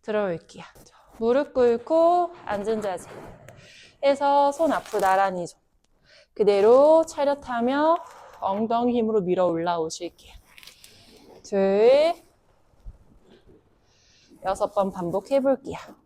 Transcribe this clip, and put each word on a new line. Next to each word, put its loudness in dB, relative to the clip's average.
들어올게요. -6
무릎 0
꿇고 2
앉은 -6
자세. -10
해서 2
손 0
앞으로 -4
나란히 0
좀. -20
그대로 4
차렷하며 -2
엉덩이 -2
힘으로 -2
밀어 0
올라오실게요. -6
둘. 2
여섯 -4
번 -2
반복해볼게요. -4